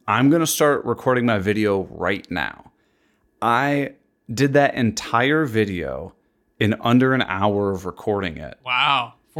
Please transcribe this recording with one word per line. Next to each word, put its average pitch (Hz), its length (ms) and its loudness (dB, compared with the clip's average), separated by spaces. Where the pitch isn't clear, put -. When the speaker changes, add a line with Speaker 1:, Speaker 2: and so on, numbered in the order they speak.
Speaker 1:
I'm 120 220 4
gonna 165 160 2
start 147 400 0
recording 120 400 0
my 110 140 2
video 101 500 0
right 87 400 -4
now." - 420 -8
I 135 520 0
did 131 220 0
that 143 220 4
entire 127 720 0
video 92 680 -4
in 110 220 2
under 127 340 4
an 123 80 -2
hour 101 480 0
of 92 160 -6
recording 95 500 -4
it. 73 260 -14
Speaker 2:
Wow. 127 520 0